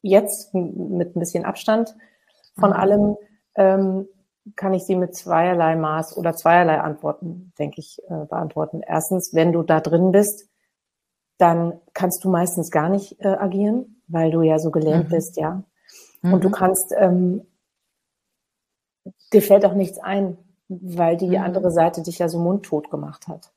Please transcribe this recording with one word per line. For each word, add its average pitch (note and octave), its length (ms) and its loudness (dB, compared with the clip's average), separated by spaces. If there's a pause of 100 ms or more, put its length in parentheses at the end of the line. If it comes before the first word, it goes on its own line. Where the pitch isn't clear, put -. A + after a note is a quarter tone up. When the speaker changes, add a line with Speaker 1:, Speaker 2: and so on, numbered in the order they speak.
Speaker 1:
jetzt G3+ 520 2
m-, F3+ 440 -4
mit F3 180 -4
ein F3 40 -2
bisschen E3+ 260 -4
Abstand A3 500 -2 (640)
von G3+ 120 4
Speaker 2:
Mhm. - 40 0
Speaker 1:
allem, G#3 420 2 (380)
ähm, F#3+ 520 2 (480)
kann F#3+ 180 -4
ich F3+ 120 -4
sie F#3+ 100 0
mit F3+ 200 -2
zweierlei E3+ 600 0
Maß D#3+ 420 -4
oder E3+ 180 -2
zweierlei E3+ 440 4
Antworten, E3 800 -8
denke D3+ 220 -8
ich, - 280 -20
äh, D#3 160 -8
beantworten. D#3 600 -8
Erstens, F3 480 -4
wenn E3 180 4
du E3 120 0
da D#3+ 160 2
drin E3+ 320 2
bist, G3+ 360 2 (920)
dann E3+ 420 2 (140)
kannst F3 300 -4
du F#3+ 60 0
meistens F3 420 -2
gar D#3 180 0
nicht, G3 320 -4
äh, G#3 60 -2
agieren, G3+ 800 -2
weil E3 240 0
du E3 100 2
ja D#3+ 180 4
so D#3+ 120 -2
gelähmt D#3 360 2
Speaker 2:
Mhm. - 20 -12
Speaker 1:
bist, E3 280 -4
ja. E3 260 -6 (600)
Und F3+ 200 2
du F#3+ 60 2
Speaker 2:
Mhm. G3+ 40 -2
Speaker 1:
kannst, F#3+ 440 0
ähm, F3+ 480 2 (1900)
dir G#3 80 8
fällt G#3 240 6
auch F3+ 80 4
nichts F#3+ 260 -2
ein, F#3+ 380 -4 (300)
weil F3 500 0
die F#3 120 -2
Speaker 2:
Mhm. F#3 140 2
Speaker 1:
andere F3 280 0
Seite E3+ 320 2
dich E3+ 160 -10
ja E3+ 100 0
so E3+ 100 -4
mundtot E3+ 520 -2
gemacht D3 360 -12
hat. E3+ 300 -16